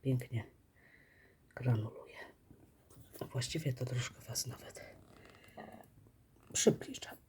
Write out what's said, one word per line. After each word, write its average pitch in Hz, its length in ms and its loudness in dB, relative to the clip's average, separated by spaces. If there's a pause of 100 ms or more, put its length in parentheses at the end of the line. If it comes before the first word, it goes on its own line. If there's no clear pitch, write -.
pięknie 123 420 2 (1080)
granuluje. 113 640 2 (1120)
Właściwie 127 420 0
to 123 120 0
troszkę 123 360 -2
was - 260 -4
nawet - 340 -10 (1700)
przybliżam. - 640 4 (120)